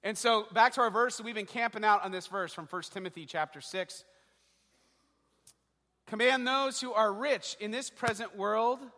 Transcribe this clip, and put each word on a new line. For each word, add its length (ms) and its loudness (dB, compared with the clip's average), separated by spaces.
And 120 -2
so 360 4
back 220 6
to 60 0
our 100 4
verse, 300 0
we've 140 -8
been 100 -4
camping 400 -4
out 200 6
on 80 -6
this 160 -8
verse 240 -6
from 160 -12
First 240 -8
Timothy 340 -10
chapter 340 -4
six. 440 -8
"Command 400 2
those 340 0
who 120 -6
are 200 2
rich 460 -2
in 140 -6
this 180 -6
present 460 -4
world" 420 0